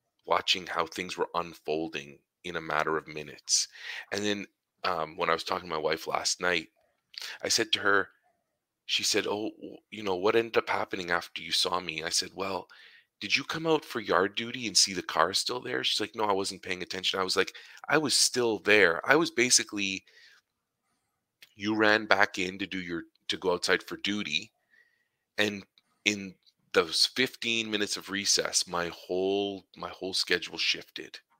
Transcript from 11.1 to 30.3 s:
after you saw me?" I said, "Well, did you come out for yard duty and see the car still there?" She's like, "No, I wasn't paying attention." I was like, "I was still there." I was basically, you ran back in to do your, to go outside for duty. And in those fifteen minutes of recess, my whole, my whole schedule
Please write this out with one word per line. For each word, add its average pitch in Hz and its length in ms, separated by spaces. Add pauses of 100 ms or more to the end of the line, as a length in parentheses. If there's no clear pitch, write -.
after - 280
you 82 120
saw 90 260
me?" 80 240
I 82 60
said, 87 260
"Well, 95 340 (520)
did - 160
you 190 80
come 160 220
out 160 180
for - 160
yard 98 340
duty 120 320
and 90 100
see - 160
the 87 100
car 85 320
still - 260
there?" 127 240
She's - 160
like, 104 160
"No, 110 80
I 104 80
wasn't 95 300
paying 90 200
attention." 95 380
I 92 40
was 92 120
like, 95 180 (340)
"I 143 100
was 143 160
still 117 460
there." 98 480
I 135 80
was 165 140
basically, 104 720 (1500)
you 104 180
ran 107 320
back 101 320
in 92 200
to 98 80
do 92 120
your, 85 260 (240)
to - 80
go 90 180
outside 90 280
for 87 140
duty. 98 560 (880)
And 104 260 (400)
in 98 300 (380)
those 85 340
fifteen 117 640
minutes 104 260
of - 140
recess, - 580
my 87 260
whole, 98 680 (120)
my 87 120
whole 92 260
schedule 85 440